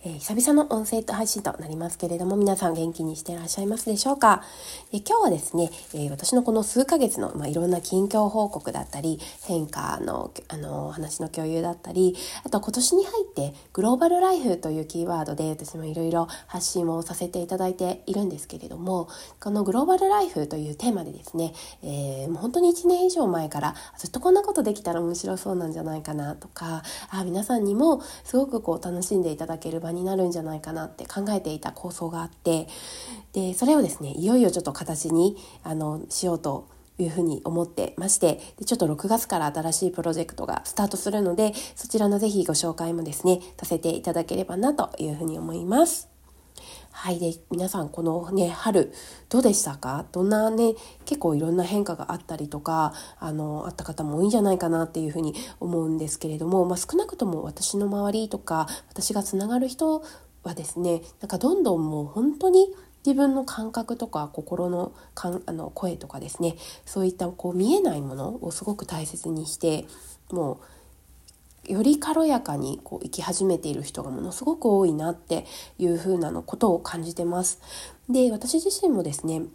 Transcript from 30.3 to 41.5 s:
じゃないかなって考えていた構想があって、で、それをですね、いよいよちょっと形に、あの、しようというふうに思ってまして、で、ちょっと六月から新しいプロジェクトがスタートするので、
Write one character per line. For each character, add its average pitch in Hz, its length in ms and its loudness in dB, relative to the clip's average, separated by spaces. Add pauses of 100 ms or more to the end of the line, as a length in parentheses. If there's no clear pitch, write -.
じ 175 80 -4
ゃ 160 40 -6
な 156 140 -6
い 156 60 -10
か 160 100 -10
な 160 140 -6
っ - 20 -12
て - 160 -14
考 - 240 -6
え 202 140 0
て 156 100 -4
い 151 80 -8
た - 100 -6
構 - 200 -10
想 - 180 -6
が 165 140 -6
あ - 20 -6
っ 170 60 -12
て、 165 360 0 (680)
で、 185 180 0
そ 247 140 2
れ 302 100 8
を 285 60 6
で 170 80 2
す - 120 -8
ね、 139 100 -6
い 165 120 -4
よ 240 140 6
い 247 40 8
よ 190 80 8
ち 175 80 -2
ょ 165 40 -4
っ - 0 -
と 151 100 -4
形 156 400 -4
に、 185 240 4 (280)
あ 160 100 -4
の、 156 340 -4
し - 160 -4
よ 170 100 2
う 165 40 -2
と 147 300 -4 (280)
い 185 80 0
う 165 60 0
ふ 160 80 -4
う 180 40 2
に 160 220 0
思 170 200 0
っ - 20 -4
て 123 320 -4
ま 190 100 -4
し - 80 4
て、 160 240 4 (160)
で、 214 80 -10
ち - 80 0
ょ 240 40 2
っ - 20 -6
と 175 80 4
六 151 200 -2
月 226 220 2
か 185 100 0
ら 147 160 0
新 160 180 -2
し 185 160 2
い - 20 2
プ 175 120 -6
ロ 165 120 0
ジ 160 80 -2
ェ - 20 -2
ク - 100 -12
ト - 120 -6
が - 180 -4
ス - 80 -10
タ 208 120 2
ー 196 40 0
ト 202 80 -4
す 202 140 -2
る 208 100 2
の 180 140 2
で、 214 180 4 (240)